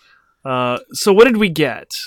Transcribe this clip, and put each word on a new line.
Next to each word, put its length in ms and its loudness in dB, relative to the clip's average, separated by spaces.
Uh, 360 -4
so 200 0
what 120 6
did 120 4
we 140 0
get? 460 -6